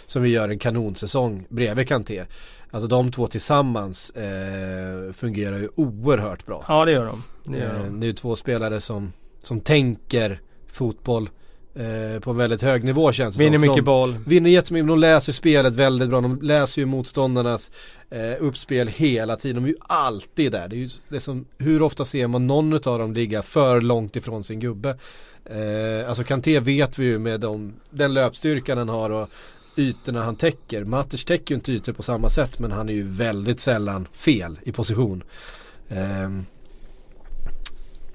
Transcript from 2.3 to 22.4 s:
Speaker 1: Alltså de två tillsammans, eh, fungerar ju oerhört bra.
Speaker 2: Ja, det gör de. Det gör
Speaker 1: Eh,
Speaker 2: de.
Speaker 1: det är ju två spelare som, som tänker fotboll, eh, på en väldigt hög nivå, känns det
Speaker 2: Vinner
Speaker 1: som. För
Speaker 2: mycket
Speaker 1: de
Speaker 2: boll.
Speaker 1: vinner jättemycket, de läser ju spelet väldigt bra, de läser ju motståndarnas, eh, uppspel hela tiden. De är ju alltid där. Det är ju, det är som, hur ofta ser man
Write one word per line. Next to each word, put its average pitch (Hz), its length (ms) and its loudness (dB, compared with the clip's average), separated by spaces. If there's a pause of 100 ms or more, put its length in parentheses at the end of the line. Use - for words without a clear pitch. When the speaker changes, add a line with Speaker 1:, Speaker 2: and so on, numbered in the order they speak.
Speaker 1:
Alltså 113 180 -4
de 127 220 4
två 120 160 -2
tillsammans, 113 840 -2
eh, 95 1000 -8
fungerar 101 460 -4
ju 104 160 -4
oerhört 110 720 -2
bra. 90 220 -10
Speaker 2:
Ja, 156 160 4
det 160 80 4
gör 123 140 2
de. 110 160 -10 (220)
Det 135 140 -8
gör 113 160 -6
Speaker 1:
Eh, 104 100 -6
Speaker 2:
de. 101 160 -8
Speaker 1:
det 113 60 -2
är - 20 0
ju 113 60 -2
två 117 220 -6
spelare 110 440 -2
som, 101 320 -8 (300)
som 113 180 -4
tänker 120 800 0 (320)
fotboll, 113 580 -2 (440)
eh, 110 460 -6
på 127 100 -6
en 120 60 -2
väldigt 117 260 2
hög 123 220 4
nivå, 135 280 4
känns 113 240 -2
det 147 80 6
Speaker 2:
Vinner 151 140 6
Speaker 1:
som. 151 40 6
För 147 60 8
Speaker 2:
mycket 127 160 6
Speaker 1:
de 139 60 4
Speaker 2:
boll. 127 240 4 (120)
Speaker 1:
vinner 170 240 8
jättemycket, 165 380 6
de 160 100 6
läser 156 340 6
ju - 20 0
spelet 139 400 4
väldigt 131 360 4
bra, 127 100 2
de 127 220 0
läser 147 400 2
ju 131 40 0
motståndarnas, 127 840 0 (400)
eh, 117 300 -6
uppspel 131 480 -2
hela 113 480 0
tiden. 123 260 -4
De - 60 0
är 160 40 0
ju - 80 -4
alltid 131 720 -2
där. 90 160 -6
Det 110 80 -10
är - 20 -8
ju, 127 100 -8 (200)
det 147 80 -8
är 123 40 -4
som, 135 240 -8 (140)
hur 156 240 2
ofta - 220 0
ser 127 220 -2
man 123 200 0